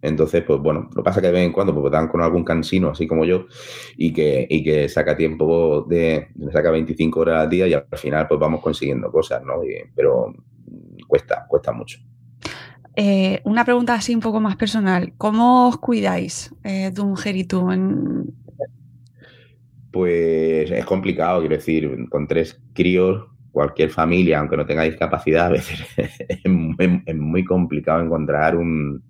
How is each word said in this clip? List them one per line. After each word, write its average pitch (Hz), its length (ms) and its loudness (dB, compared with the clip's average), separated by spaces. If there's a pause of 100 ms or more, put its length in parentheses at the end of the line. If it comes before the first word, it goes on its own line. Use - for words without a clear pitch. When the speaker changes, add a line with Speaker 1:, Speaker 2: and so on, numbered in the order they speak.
Speaker 1:
Entonces, 78 400 2
pues 71 180 2
bueno, 76 340 -2
lo - 20 -2
que - 60 -2
pasa 98 200 2
que 90 60 4
de 87 40 4
vez 90 140 4
en 85 60 0
cuando, 95 220 0
pues, 69 160 0
dan 78 180 0
con 85 120 -2
algún 82 240 2
cansino, 82 460 0
así 80 160 -4
como 80 180 2
yo, 92 220 0 (500)
y 80 160 0
que, 71 380 0
y 76 120 2
que 76 280 2
saca 78 260 0
tiempo 80 720 2
de, 80 480 0
le 69 160 -10
saca 80 180 2
veinticinco 80 500 0
horas 80 220 2
al 76 60 0
día 90 180 2
y 87 60 2
al 71 200 -2
final, 76 360 -2
pues, 76 100 2
vamos 78 220 0
consiguiendo 71 500 -4
cosas, 64 320 0
¿no? 67 220 -6
Y, 55 120 -6 (180)
pero 62 400 2 (760)
cuesta, - 400 0
cuesta - 240 0
mucho. - 280 -10 (960)
Speaker 2:
Eh, 190 480 2
una 220 200 2
pregunta 247 300 2
así 233 200 -2
un 226 60 2
poco 214 200 -2
más 214 160 0
personal. 196 600 0
¿Cómo 240 520 4
os 240 100 -2
cuidáis, 190 760 -2 (100)
eh, 190 300 -4
tu 202 120 -2
mujer 196 300 -2
y 185 80 -2
tú? 180 280 0
En - 540 -2 (1600)
Speaker 1:
Pues 82 800 2
es 85 140 -2
complicado, 90 560 0
quiero 78 160 0
decir, 73 540 -2
con 73 160 -2
tres 80 340 -2 (140)
críos, 92 520 2 (260)
cualquier 73 380 0
familia, 82 500 2
aunque 76 160 -2
no 73 100 -2
tenga 78 160 0
discapacidad, 78 640 0
a 87 40 2
veces - 300 -2 (100)
<laughs> - 60 -10
es, - 240 -6
es, - 200 -10 (680)
es 82 100 -6
muy 80 280 0
complicado 85 580 0
encontrar 80 540 0
un 76 540 -2